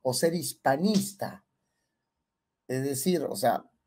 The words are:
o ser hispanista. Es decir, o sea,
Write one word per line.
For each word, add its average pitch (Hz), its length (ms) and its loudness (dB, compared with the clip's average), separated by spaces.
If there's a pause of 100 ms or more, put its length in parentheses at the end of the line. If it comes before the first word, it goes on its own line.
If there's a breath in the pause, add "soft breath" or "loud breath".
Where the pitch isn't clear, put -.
o 127 100 0
ser 165 220 2
hispanista. 160 1120 0 (1200)
Es 131 160 -2
decir, 143 380 0
o - 120 -4
sea, 117 300 0 (220)